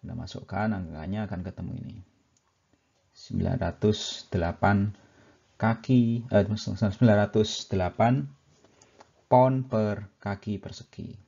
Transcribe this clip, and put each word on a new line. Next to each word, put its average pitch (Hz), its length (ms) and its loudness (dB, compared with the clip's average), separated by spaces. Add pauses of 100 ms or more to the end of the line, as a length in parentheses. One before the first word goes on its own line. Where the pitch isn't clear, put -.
Anda 87 80 -10
masukkan 98 560 -6
angkanya 92 560 -6
akan 95 160 -8
ketemu 90 300 -10 (100)
ini. - 160 -14 (1120)
Sembilan 90 480 -4
ratus - 720 -4
delapan 101 640 0 (640)
kaki, 117 720 2
eh, 101 160 4
sembilan 107 720 2 (100)
ratus - 400 0
delapan 110 560 0 (1040)
pound 131 400 4
per 104 560 -2
kaki 101 400 -6
persegi. - 480 -14 (160)